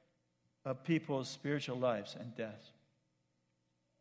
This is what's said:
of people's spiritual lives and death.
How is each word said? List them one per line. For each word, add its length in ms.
of 180
people's 460
spiritual 500
lives 400
and 160
death. 360